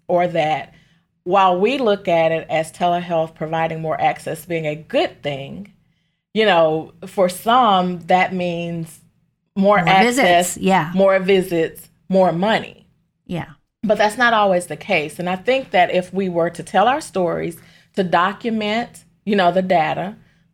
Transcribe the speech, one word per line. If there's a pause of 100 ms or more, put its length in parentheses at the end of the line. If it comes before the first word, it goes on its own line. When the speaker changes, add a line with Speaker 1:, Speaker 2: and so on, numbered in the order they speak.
Speaker 1:
or
that (520)
while
we
look
at
it
as
telehealth
providing
more
access
being
a
good
thing, (640)
you
know, (140)
for
some,
that
means (540)
more
Speaker 2:
More
Speaker 1:
access,
Speaker 2:
visits,
yeah.
Speaker 1:
more
visits, (180)
more
money. (400)
Speaker 2:
Yeah. (320)
Speaker 1:
But
that's
not
always
the
case.
And
I
think
that
if
we
were
to
tell
our
stories, (380)
to
document, (220)
you
know,
the
data, (380)